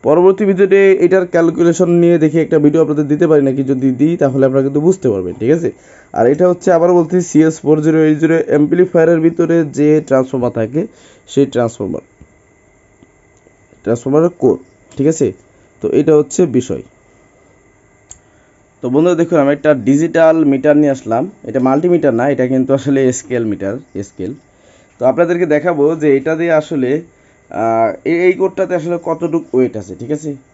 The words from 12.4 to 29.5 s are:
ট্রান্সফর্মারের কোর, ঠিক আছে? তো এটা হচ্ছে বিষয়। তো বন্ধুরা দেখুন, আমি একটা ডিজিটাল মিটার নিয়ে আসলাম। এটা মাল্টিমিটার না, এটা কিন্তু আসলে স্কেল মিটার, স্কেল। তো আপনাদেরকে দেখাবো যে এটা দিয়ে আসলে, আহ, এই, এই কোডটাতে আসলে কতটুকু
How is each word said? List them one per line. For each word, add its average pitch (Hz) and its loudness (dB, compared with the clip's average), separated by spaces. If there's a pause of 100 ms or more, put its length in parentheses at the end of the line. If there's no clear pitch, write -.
ট্রান্সফর্মারের 135 0
কোর, 135 0 (400)
ঠিক 139 0
আছে? 110 -2 (480)
তো - -4
এটা 151 2
হচ্ছে 151 0
বিষয়। 120 -4 (2000)
তো 127 -6
বন্ধুরা 160 2
দেখুন, 170 0
আমি 139 2
একটা 147 0
ডিজিটাল 160 2
মিটার 143 2
নিয়ে 151 2
আসলাম। 131 -4 (120)
এটা 113 -4
মাল্টিমিটার 147 0
না, 123 0
এটা 127 -2
কিন্তু 131 0
আসলে 135 0
স্কেল 123 -6
মিটার, 98 -6 (260)
স্কেল। 98 -12 (680)
তো 123 -4
আপনাদেরকে 170 0
দেখাবো 151 0
যে 147 2
এটা 151 -2
দিয়ে 170 -2
আসলে, 151 -2 (480)
আহ, 113 -2 (100)
এই, 170 -2
এই 185 2
কোডটাতে 185 -4
আসলে 170 -4
কতটুকু 160 -4